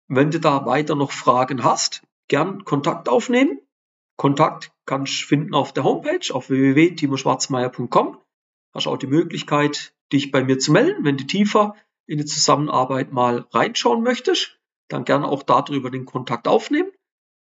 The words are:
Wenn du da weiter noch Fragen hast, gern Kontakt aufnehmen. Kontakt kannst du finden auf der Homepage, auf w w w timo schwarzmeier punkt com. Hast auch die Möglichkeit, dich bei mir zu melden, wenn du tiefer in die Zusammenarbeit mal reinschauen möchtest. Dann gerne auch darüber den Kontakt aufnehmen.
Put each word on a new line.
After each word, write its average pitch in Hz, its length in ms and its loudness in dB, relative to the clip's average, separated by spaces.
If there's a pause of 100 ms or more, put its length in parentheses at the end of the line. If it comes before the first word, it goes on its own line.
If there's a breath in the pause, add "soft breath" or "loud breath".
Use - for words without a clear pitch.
Wenn 143 220 2
du 165 100 -2
da 143 240 2
weiter 151 300 0
noch 143 180 -2
Fragen 127 520 0
hast, - 380 0 (260)
gern 165 360 -2
Kontakt - 460 -2
aufnehmen. 254 500 2 (560)
Kontakt 147 560 0 (140)
kannst 139 360 -4
du - 40 -14
finden 151 280 0
auf 135 200 -2
der 135 100 -2
Homepage, 294 480 -2
auf - 160 -6
w 135 100 0
w 135 160 4
w 165 200 4
timo 135 240 -2
schwarzmeier 131 500 -2
punkt 123 240 -8
com. 269 260 0 (540)
Hast - 140 -6
auch 147 100 -4
die - 100 -8
Möglichkeit, 147 880 -2 (200)
dich 139 160 0
bei 135 140 2
mir 131 140 2
zu 151 140 0
melden, 294 320 4
wenn 139 140 0
du 131 80 -8
tiefer 208 500 2 (300 loud breath)
in 160 100 -6
die 147 80 -2
Zusammenarbeit 135 880 0
mal 120 380 0
reinschauen 233 520 0
möchtest. 254 560 -2 (300)
Dann 139 160 -6
gerne 143 240 0
auch - 140 -2
darüber 135 480 0
den 131 160 -8
Kontakt - 420 -6
aufnehmen. 294 420 2 (520)